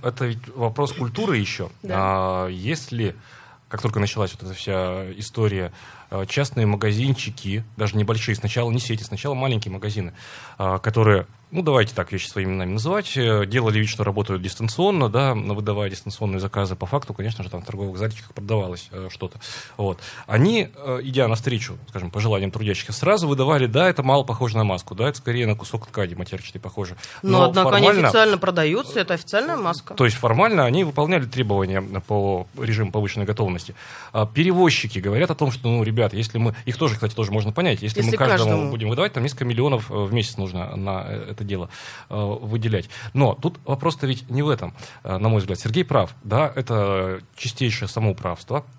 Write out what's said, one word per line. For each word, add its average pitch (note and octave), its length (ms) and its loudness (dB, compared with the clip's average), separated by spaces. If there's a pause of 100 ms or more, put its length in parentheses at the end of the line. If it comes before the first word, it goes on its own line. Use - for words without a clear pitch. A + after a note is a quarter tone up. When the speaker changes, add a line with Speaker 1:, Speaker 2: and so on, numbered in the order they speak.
Speaker 1:
это B2+ 220 -4
ведь A#2 140 -4 (160)
вопрос B2+ 380 -2
культуры C#3 440 -2
ещё. F#2+ 320 -4 (140)
Speaker 2:
Да. F#3 140 -4
Speaker 1:
А, F#2 500 0
если, G#2+ 680 -4 (520)
как - 140 -10
только A2 180 0
началась G2+ 340 0
вот - 100 -16
эта F#2+ 100 -10
вся F#2 600 -4
история, G2+ 580 -2 (380)
э, F#2+ 180 -6
частные C3 380 0
магазинчики, G#2+ 1000 0 (120)
даже G#2+ 220 -2
небольшие, A2 380 0
сначала A#2 360 -2
не A#2 80 0
сети, A2 240 -4
сначала C#3+ 300 -6
маленькие A#2 400 -2
магазины, F#2+ 400 -6 (440)
а, F#2+ 220 0
которые, G#2+ 480 4 (240)
ну, F3 100 -2
давайте C3 320 4
так F2+ 200 -4
вещи F#2+ 140 -4
своими F#2+ 240 -2
именами F#2+ 220 -2
называть, E3 440 -2
э, A2 280 4
делали A2 340 2
вид, G#2+ 100 2
что G#2+ 160 -2
работают G2 360 -2
дистанционно, C3 680 0
да, C3 240 2
выдавая G#2 560 -2
дистанционные G2 500 -6
заказы. G2 380 -2
По - 80 -8
факту, C3+ 280 -4
конечно G#2+ 300 -6
же, F2 60 -10
там F2 120 -10
в - 40 -14
торговых G2 320 -8
заличках A2 360 -6
продавалось, G2 580 -4
э, F#2+ 200 -12
что-то. - 280 -10 (360)
Вот. G2 240 -2 (280)
Они, E3+ 460 4
э, C3 300 -6
идя C3 240 2
навстречу, A2 500 -2 (120)
скажем, F2+ 200 -6
пожеланиям G2+ 420 0
трудящихся, G#2 420 -4
сразу F3 340 2
выдавали: C#3 380 4
«Да, C#3 240 4
это D#3+ 120 0
мало C3+ 220 4
похоже A#2 320 -2
на A2+ 80 4
маску, F#2 320 -2
да, A#2 140 0
это C#3+ 80 -4
скорее A#2+ 280 -2
на G#2 100 2
кусок - 320 -8
ткани F#2 280 -4
матерчатой F2+ 460 -10
похоже». F2+ 340 -10 (260)
Speaker 2:
Но, F#3+ 180 6
Speaker 1:
Но F3+ 100 10
Speaker 2:
однако, F3+ 260 6
они G3+ 100 8
Speaker 1:
формально G3 220 8
Speaker 2:
официально A3 300 6
продаются, F3+ 600 0
это F#3 140 0
официальная C4 440 -2
маска. F3 360 -4
Speaker 1:
То B2+ 120 4
есть A2 120 4
формально D#3 460 4
они D3 220 2
выполняли D3+ 400 0
требования G2 560 0 (260)
по G2 400 0 (100)
режиму A2 360 0
повышенной G#2 320 -2
готовности. F#2+ 500 -2 (380)
А A2 120 2
перевозчики D#3 720 4
говорят G#2+ 300 2
о D#3 60 -2
том, C#3 160 2
что, A#2+ 180 -4
ну, A#2 140 4
ребят, A2 300 2
если A2 240 -2
мы, A2 180 2 (100)
их A#2+ 120 -4
тоже, A2 180 2
кстати, G#2+ 180 -2
тоже G#2 180 -2
можно G#2+ 200 0
понять, E3+ 300 0
если G#2+ 180 -2
Speaker 2:
Если A2+ 120 2
Speaker 1:
мы A2+ 60 2
каждому A#2 320 4
Speaker 2:
каждому. C#3 200 2
Speaker 1:
будем A2+ 200 -2
выдавать, E3 240 0
там A#2+ 100 -2
несколько C3 220 -2
миллионов, A#2+ 440 0
э, - 40 -8
в G#2 200 -2
месяц A2+ 240 -2
нужно F#2 380 -4
на, F#2+ 320 -4
э, G#2 240 -8
это G#2+ 120 -10
дело, F#2+ 260 -6 (400)
э, - 60 -8
выделять. A2 760 -2 (240)
Но C3 200 6
тут - 320 -4
вопрос-то C#3 420 0
ведь B2+ 220 -4
не C3 140 0
в D3 60 2
этом, G#2+ 260 -2 (280)
э, F#2+ 140 -2
на G#2+ 120 2
мой A2 100 6
взгляд. F#2 200 -2
Сергей B2 240 0
прав, A#2 400 2
да, B2+ 320 2
это G2 640 0 (140)
чистейшее A2+ 520 -2
самоуправство, G#2+ 760 -2 (160)